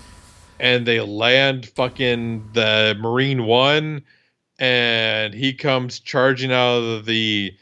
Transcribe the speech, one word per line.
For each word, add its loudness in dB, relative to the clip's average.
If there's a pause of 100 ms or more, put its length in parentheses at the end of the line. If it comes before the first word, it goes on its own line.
(600)
and 0
they 2
land 0
fucking -4
the 2
Marine -2
One, 2 (560)
and 0
he -4
comes -2
charging 0
out 2
of -6
the, -2